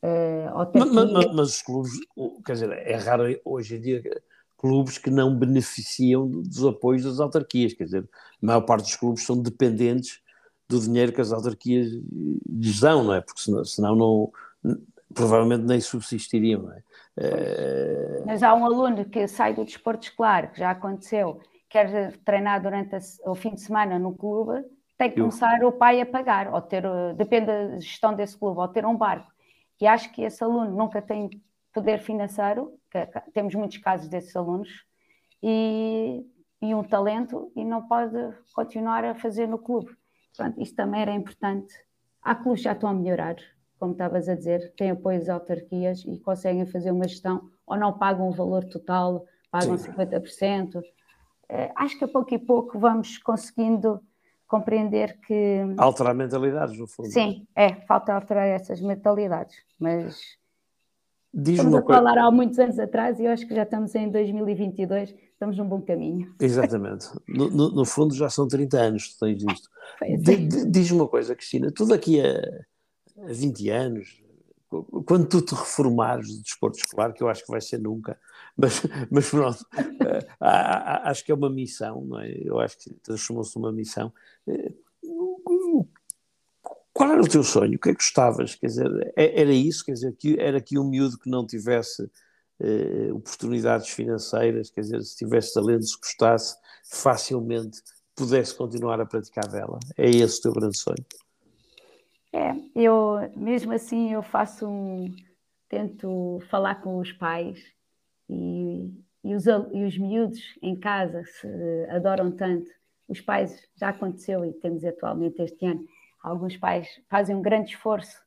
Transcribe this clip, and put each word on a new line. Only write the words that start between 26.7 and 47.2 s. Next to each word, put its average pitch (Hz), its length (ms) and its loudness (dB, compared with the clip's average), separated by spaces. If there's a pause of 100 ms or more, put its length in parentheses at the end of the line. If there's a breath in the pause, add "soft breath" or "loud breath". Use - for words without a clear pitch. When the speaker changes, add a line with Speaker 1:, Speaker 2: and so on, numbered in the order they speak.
Speaker 1:
eh, 180 320 -2
depende 214 300 2
da 208 320 -2
gestão 214 360 0
desse 202 220 -4
clube, 190 240 -2
ou 180 80 0
ter 202 160 -2
um 226 120 0
barco. 202 340 -2 (500)
E 208 60 4
acho 220 260 6
que 233 100 -8
esse 220 200 -4
aluno 226 340 0
nunca 214 240 -2
tem 208 300 -6 (420)
poder 214 280 0
financeiro, 208 720 -4 (180)
que, 175 160 -4
que - 260 -12
temos 202 220 -2
muitos 202 240 -4
casos 185 300 -2
desses 175 260 -10
alunos, 180 500 -6 (580)
e, 220 840 -2 (360)
e 220 140 -2
um 214 80 -2
talento, 214 720 -2
e 220 100 -6
não 226 220 -6
pode 233 300 0 (380)
continuar 226 500 -2
a 233 100 -4
fazer 226 320 -4
no 226 120 -4
clube. 226 380 -6 (400)
Pronto, 226 240 -6
isto - 140 -8
também 208 280 -2
era 208 100 -2
importante. 196 600 -6 (500)
Há 233 120 0
clubes 233 260 -2
que - 40 -10
já 214 80 0
estão 208 160 -2
a 196 60 0
melhorar, 170 420 -2 (420)
como 180 140 -4
estavas 175 360 -2
a 180 60 0
dizer, 170 420 -4
têm 196 140 0
apoio 180 300 -2
das 170 80 -4
autarquias 180 760 -4
e - 140 -10
conseguem 185 480 -2
fazer 180 240 -4
uma 180 160 0
gestão, 185 420 -6 (160)